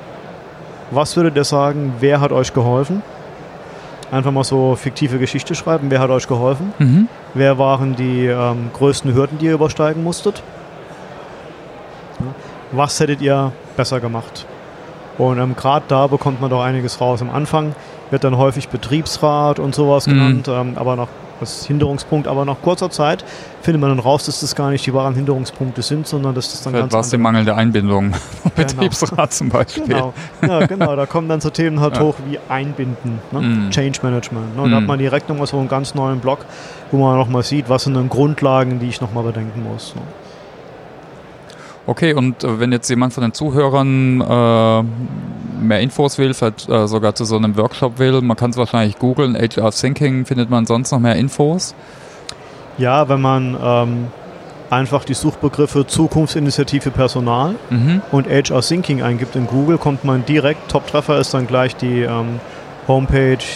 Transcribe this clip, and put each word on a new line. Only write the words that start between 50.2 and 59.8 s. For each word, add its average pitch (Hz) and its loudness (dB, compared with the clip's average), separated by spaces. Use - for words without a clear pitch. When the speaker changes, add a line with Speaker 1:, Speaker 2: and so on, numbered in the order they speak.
Speaker 2:
findet 123 0
man 117 4
sonst 117 0
noch 135 2
mehr 117 4
Infos? 147 0
Speaker 1:
Ja, 131 4
wenn 139 4
man, 131 2
ähm, 120 2
einfach 131 2
die 131 -4
Suchbegriffe 147 2
Zukunftsinitiative 147 0
Personal 127 2
Speaker 2:
Mhm. 143 4
Speaker 1:
und 139 2
H 139 2
R 127 2
Thinking 156 0
eingibt 120 -2
in 127 0
Google, 143 2
kommt 139 0